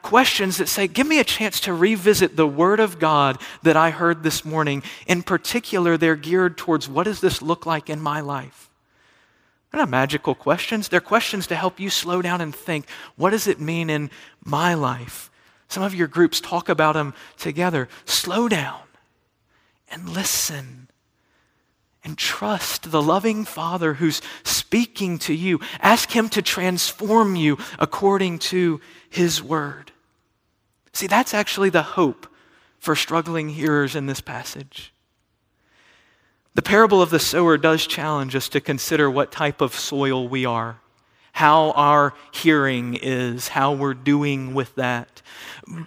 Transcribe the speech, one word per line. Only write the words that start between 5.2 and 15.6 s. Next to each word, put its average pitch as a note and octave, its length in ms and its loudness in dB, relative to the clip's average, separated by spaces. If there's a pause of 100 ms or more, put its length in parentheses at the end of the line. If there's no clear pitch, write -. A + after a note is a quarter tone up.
particular, F3 760 0
they're D#3+ 180 2
geared F3 400 0
towards, D#3+ 320 -2
"What C#3 140 0
does G3+ 180 -4
this E3+ 220 0
look E3 240 -4
like D#3+ 240 -4
in D3+ 100 -8
my D3+ 200 -4
life?" C#3 500 -10 (1000)
They're D4+ 100 -2
not G#3+ 100 0
magical C3+ 440 0
questions. F#3+ 540 -2
They're F3+ 140 2
questions G#3+ 460 -2
to F#3 60 -4
help F3+ 240 -4
you F#3+ 120 -6
slow F3 320 -2
down F3 180 -2
and D#3 140 -6
think, D#3 320 -6 (300)
"What F3 120 0
does G#3 180 0
it F#3+ 140 0
mean E3 300 -4
in D3 200 -2 (320)
my D#3+ 300 0
life?" B2+ 580 -6 (380)